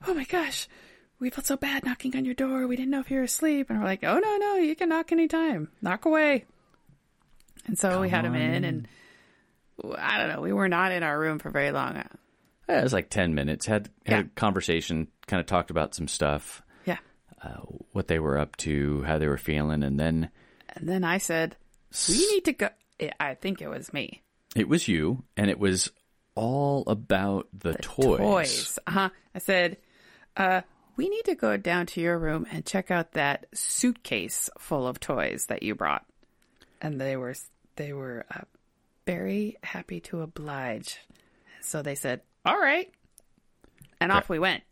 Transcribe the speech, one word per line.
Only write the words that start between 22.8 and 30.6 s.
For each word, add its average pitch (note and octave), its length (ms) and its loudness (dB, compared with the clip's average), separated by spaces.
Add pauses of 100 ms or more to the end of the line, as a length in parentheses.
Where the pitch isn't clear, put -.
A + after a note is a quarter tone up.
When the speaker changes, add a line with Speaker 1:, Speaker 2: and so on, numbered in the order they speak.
Speaker 1:
I, - 100 -4 (100)
I C#3 140 -2
think F#3+ 260 -6
it D#3 80 -10
was D3 240 -10
me. - 300 -8 (340)
Speaker 2:
It A2 120 2
was E3 200 2
you, F2+ 360 2 (120)
and G#2 140 4
it - 80 0
was F#2+ 320 2 (460)
all C3+ 520 2
about G2 640 0
the F2 200 -2
Speaker 1:
The - 60 -4
Speaker 2:
toys. B2+ 400 2
Speaker 1:
toys. - 600 2 (100)
Uh-huh. F#3 220 2 (240)
I - 40 -8
said, F3+ 380 2 (600)
"Uh, F#3 260 4 (340)